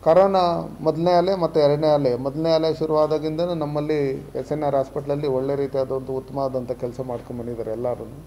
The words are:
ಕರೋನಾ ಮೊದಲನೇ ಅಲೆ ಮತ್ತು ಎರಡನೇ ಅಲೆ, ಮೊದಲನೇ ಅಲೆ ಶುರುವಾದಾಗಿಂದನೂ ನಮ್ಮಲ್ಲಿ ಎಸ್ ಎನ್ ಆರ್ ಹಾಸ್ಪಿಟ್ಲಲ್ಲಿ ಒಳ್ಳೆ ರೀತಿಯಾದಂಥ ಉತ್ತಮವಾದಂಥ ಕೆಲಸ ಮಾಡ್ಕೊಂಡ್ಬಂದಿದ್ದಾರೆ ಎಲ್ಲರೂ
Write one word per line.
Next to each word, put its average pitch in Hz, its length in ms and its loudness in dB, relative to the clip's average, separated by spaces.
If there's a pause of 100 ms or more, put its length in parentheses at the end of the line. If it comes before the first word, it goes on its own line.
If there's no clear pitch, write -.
ಕರೋನಾ 190 380 6 (400)
ಮೊದಲನೇ 160 300 2
ಅಲೆ 180 240 4
ಮತ್ತು 165 240 0
ಎರಡನೇ 147 280 4
ಅಲೆ, 143 280 4
ಮೊದಲನೇ 139 380 -2
ಅಲೆ 160 260 2
ಶುರುವಾದಾಗಿಂದನೂ 156 720 0
ನಮ್ಮಲ್ಲಿ 147 460 -2 (400)
ಎಸ್ 131 120 -6
ಎನ್ 151 120 -2
ಆರ್ 139 120 0
ಹಾಸ್ಪಿಟ್ಲಲ್ಲಿ 143 520 -2
ಒಳ್ಳೆ 135 280 0
ರೀತಿಯಾದಂಥ 135 540 -2
ಉತ್ತಮವಾದಂಥ 131 600 -4
ಕೆಲಸ 120 280 -8
ಮಾಡ್ಕೊಂಡ್ಬಂದಿದ್ದಾರೆ 120 720 -8
ಎಲ್ಲರೂ 117 340 -4 (220)